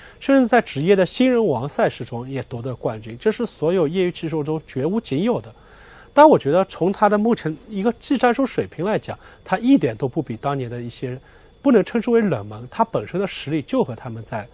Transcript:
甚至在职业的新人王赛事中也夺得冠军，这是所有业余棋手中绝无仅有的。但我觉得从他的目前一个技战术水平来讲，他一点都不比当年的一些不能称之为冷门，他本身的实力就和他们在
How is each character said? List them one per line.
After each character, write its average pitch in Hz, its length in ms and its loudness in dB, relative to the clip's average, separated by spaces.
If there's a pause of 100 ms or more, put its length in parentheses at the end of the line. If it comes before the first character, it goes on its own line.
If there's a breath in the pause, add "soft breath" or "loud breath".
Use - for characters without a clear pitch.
(220 loud breath)
甚 277 180 4
至 247 80 4
在 233 140 6
职 - 200 -6
业 190 140 4
的 190 100 4
新 254 240 2
人 233 160 2
王 135 220 0
赛 196 220 0
事 - 160 -8
中 123 240 -10
也 135 140 -6
夺 120 180 -10
得 127 140 -6
冠 110 260 -6
军， 113 180 -14
这 220 100 2
是 220 160 -2
所 170 280 -2
有 175 140 2
业 180 180 0
余 180 60 -2
棋 - 180 -8
手 156 120 -4
中 156 240 -4
绝 131 200 -6
无 202 160 -2
仅 147 220 -2
有 220 180 0
的。 - 120 -20 (600 loud breath)
但 294 120 10
我 269 120 8
觉 139 140 0
得 180 140 4
从 - 280 -2
他 208 160 2
的 208 80 4
目 220 160 2
前 156 240 -4 (100)
一 208 160 -6
个 233 100 2
技 - 240 -4
战 240 160 4
术 269 120 0
水 104 220 -4
平 156 180 -8
来 208 120 -2
讲， - 200 -8 (260 loud breath)
他 190 140 -2
一 254 200 4
点 120 200 -2
都 139 100 -4
不 156 140 -4
比 120 160 -8
当 139 200 -4
年 123 120 -6
的 120 120 -10
一 120 80 -10
些 127 300 -10 (420 soft breath)
不 277 100 4
能 240 120 6
称 - 160 -2
之 214 100 -4
为 233 120 4
冷 139 240 -2
门， 107 260 -12
他 226 140 0
本 113 200 -4
身 170 140 -6
的 196 80 -4
实 - 220 -10
力 151 120 -2
就 247 220 -2
和 123 120 -4
他 120 140 -14
们 113 140 -12
在 107 300 -10